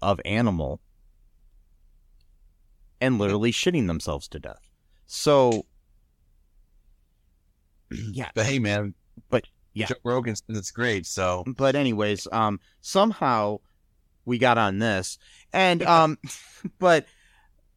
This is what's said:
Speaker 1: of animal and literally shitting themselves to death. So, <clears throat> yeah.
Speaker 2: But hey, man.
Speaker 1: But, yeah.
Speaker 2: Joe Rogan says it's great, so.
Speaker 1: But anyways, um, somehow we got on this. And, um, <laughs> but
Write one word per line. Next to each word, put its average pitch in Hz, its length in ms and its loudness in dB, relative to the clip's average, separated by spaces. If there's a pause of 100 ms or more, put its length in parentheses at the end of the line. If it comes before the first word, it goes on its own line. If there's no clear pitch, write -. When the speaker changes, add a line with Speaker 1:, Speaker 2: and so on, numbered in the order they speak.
Speaker 1:
of 98 220 0
animal 90 560 -2 (2250)
and 127 180 0
literally 104 340 0
shitting 165 340 0
themselves 80 420 -4
to 76 120 -14
death. - 300 -20 (360)
So, 127 600 2 (2250)
<clears throat> - 0 -
yeah. 110 440 -10
Speaker 2:
But 110 120 -2
hey, 139 120 -2
man. 104 360 -2 (360)
Speaker 1:
But, 120 160 -2 (260)
yeah. 104 140 -4
Speaker 2:
Joe 123 80 -6 (100)
Rogan 120 300 -2
says 113 240 -10
it's 95 140 -10
great, 113 340 -2
so. 90 400 -2
Speaker 1:
But 135 300 0
anyways, 107 560 -2
um, 107 260 0 (220)
somehow 127 800 0 (640)
we 123 140 -2
got 120 200 4
on 101 220 2
this. 101 360 -2 (360)
And, 180 320 2
um, 160 340 4 (300)
<laughs> - 320 -16
but 170 260 4 (720)